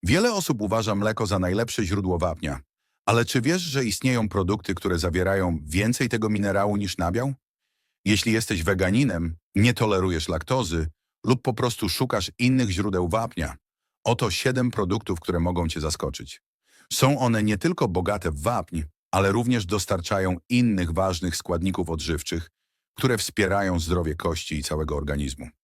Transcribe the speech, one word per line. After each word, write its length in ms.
Wiele 300
osób 300
uważa 320
mleko 320
za 120
najlepsze 460
źródło 340
wapnia. 420
Ale 180
czy 160
wiesz, 220
że 220
istnieją 440
produkty, 460
które 240
zawierają 680
więcej 440
tego 200
minerału 480
niż 220
nabiał? 360
Jeśli 280
jesteś 300
weganinem, 760
nie 200
tolerujesz 540
laktozy 600
lub 160
po 120
prostu 340
szukasz 500
innych 320
źródeł 380
wapnia, 480
oto 260
siedem 400
produktów, 500
które 200
mogą 280
cię 120
zaskoczyć. 600
Są 260
one 240
nie 160
tylko 300
bogate 420
w 100
wapń, 420
ale 220
również 340
dostarczają 680
innych 440
ważnych 440
składników 540
odżywczych, 600
które 240
wspierają 640
zdrowie 340
kości 440
i 40
całego 340
organizmu. 520